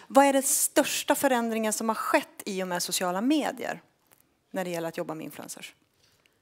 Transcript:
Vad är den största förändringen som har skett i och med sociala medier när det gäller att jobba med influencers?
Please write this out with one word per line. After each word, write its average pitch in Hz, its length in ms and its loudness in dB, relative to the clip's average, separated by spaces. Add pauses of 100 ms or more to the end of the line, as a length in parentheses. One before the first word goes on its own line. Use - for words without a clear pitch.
Vad 269 180 8
är 277 80 4
den 269 100 2
största - 720 2
förändringen 226 580 0
som 226 160 -2
har 220 60 0
skett - 500 -2
i 185 180 -4
och 185 40 -4
med 175 160 -2
sociala 180 380 -2
medier 262 600 0 (680)
när 185 120 -4
det 180 60 -4
gäller 165 180 -4
att 165 100 -8
jobba 160 160 -6
med 156 120 -10
influencers? - 480 -14 (680)